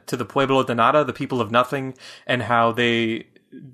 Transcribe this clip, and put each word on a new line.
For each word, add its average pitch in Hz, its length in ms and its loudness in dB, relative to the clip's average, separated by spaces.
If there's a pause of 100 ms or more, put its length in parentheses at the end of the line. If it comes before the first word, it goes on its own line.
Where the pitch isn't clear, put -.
to 147 100 -4
the 120 80 -4
Pueblo 135 400 2
de 123 100 -4
Nada, 131 300 4
the 127 80 -6
people 135 280 -4
of 107 120 -2
nothing, 131 420 -2 (320)
and 123 160 -2
how 117 280 2
they, 117 560 0 (480)